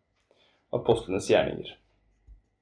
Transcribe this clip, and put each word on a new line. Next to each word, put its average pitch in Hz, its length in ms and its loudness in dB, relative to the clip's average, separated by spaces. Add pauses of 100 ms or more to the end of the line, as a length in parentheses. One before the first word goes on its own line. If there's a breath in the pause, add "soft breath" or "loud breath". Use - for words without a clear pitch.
(760)
Apostlenes - 560 0
gjerninger. - 400 0 (880)